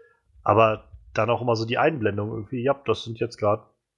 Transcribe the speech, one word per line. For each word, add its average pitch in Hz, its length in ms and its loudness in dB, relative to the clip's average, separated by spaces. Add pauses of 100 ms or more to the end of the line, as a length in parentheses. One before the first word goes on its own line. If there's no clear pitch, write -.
(420)
Aber 110 420 4 (300)
dann 113 160 0
auch 117 100 0
immer 120 160 0
so 113 80 -2
die 113 140 -4
Einblendung 107 520 0
irgendwie, 113 320 -8
„Ja, 135 220 0
das - 200 -2
sind 113 140 -10
jetzt 117 200 -6
grad 107 280 0 (300)